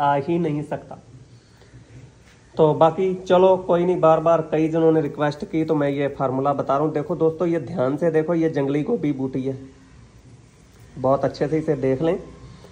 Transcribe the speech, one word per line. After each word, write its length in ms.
आ 160
ही 220
नहीं 240
सकता। 340
तो 200
बाकी 400
चलो 440
कोई 260
नहीं, 140
बार 200
बार 220
कई 180
जनों 220
ने 100
request 440
की 200
तो 100
मैं 140
ये 200
formula 440
बता 220
रहा 100
हूँ। 80
देखो 220
दोस्तों, 320
ये 140
ध्यान 360
से 140
देखो, 240
ये 160
जंगली 320
गोभी 300
बूटी 300
है, 140
बहुत 280
अच्छे 220
से 100
इसे 200
देख 240
लें। 160